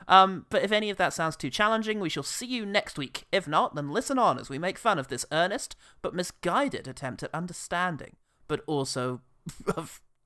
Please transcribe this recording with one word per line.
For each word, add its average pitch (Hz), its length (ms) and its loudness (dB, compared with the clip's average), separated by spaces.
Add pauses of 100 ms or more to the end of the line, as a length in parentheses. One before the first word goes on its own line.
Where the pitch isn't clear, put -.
Um, 190 440 8
but 202 120 2
if 196 80 0
any 214 200 2
of 196 80 -6
that 175 160 2
sounds 160 220 -2
too - 140 -4
challenging, 214 480 2
we 190 120 -2
shall 147 120 -4
see - 240 -6
you 240 180 -4
next 202 320 0
week. - 360 -8
If 190 160 0
not, 165 260 2
then 143 160 -4
listen 254 300 0
on 165 180 4
as - 100 -12
we 135 120 -6
make 185 180 -2
fun 196 220 2
of 127 80 -8
this 123 240 -4
earnest 180 420 0 (260)
but - 140 -4
misguided 180 720 -2
attempt 131 380 -8
at - 100 -8
understanding, 175 840 -4 (300)
but 147 220 -2
also 131 520 -2 (260)
<laughs> - 300 -4
of 160 240 -10 (260)